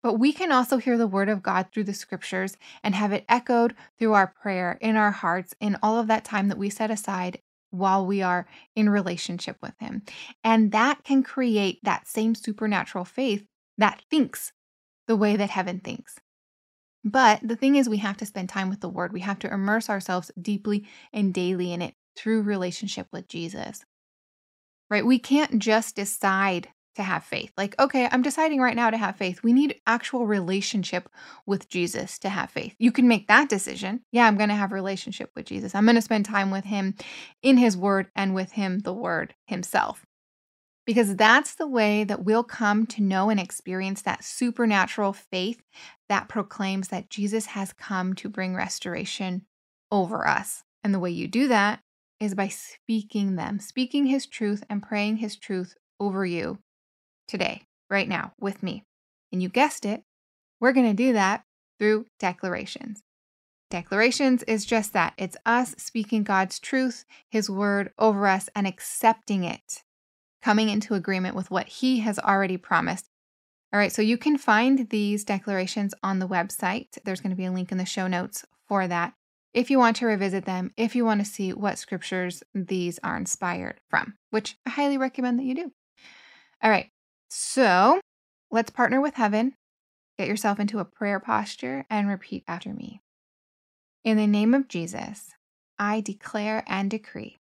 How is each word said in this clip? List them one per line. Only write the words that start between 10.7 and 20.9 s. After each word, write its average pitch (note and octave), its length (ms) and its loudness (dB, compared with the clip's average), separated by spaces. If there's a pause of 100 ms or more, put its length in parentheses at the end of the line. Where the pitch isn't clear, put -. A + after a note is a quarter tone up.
that B3 320 2
can C4+ 180 4
create A3 640 0
that - 240 -2
same A3+ 260 0
supernatural G#3 680 -4
faith G#3 420 -4 (320)
that G#3 320 2
thinks - 420 0 (540)
the A3+ 80 2
way G#3 220 4
that G3+ 140 0
heaven F#3 280 -4
thinks. - 400 -12 (880)
But G#3+ 420 6
the A#3 80 -2
thing C#4 220 4
is, B3+ 120 4
we G#3+ 100 0
have G3 180 -4
to G#3 100 -10
spend F#3 220 -8
time F#3+ 220 -4
with G3+ 100 -6
the F3+ 80 -8
word. F3 240 -6
We G#3 80 -6
have G3 180 -4
to G3 160 -6
immerse G#3 340 0
ourselves F#3 520 -4
deeply G#3 440 -2 (280)